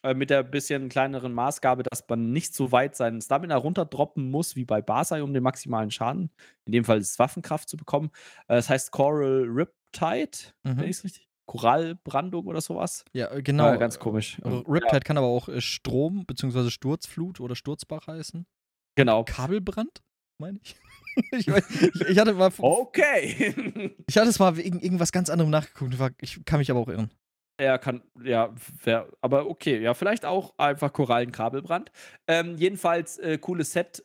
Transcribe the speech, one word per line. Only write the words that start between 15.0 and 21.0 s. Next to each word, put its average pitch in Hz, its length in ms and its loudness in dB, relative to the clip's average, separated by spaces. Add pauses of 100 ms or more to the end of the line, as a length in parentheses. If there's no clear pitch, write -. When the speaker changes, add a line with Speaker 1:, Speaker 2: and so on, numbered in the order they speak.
Speaker 1:
ja. - 40 -4
Speaker 2:
kann 151 140 0
aber 127 100 2
auch, 120 200 0
äh, 123 120 -4
Strom 160 680 -2
beziehungsweise 123 440 -2
Sturzflut 160 720 -6
oder 123 160 -6
Sturzbach - 500 -10
heißen. 160 400 -12 (500)
Speaker 1:
Genau. 113 280 4
Speaker 2:
Kabelbrand, 196 800 -4 (380)
meine 196 220 -10
ich. - 140 -20 (400)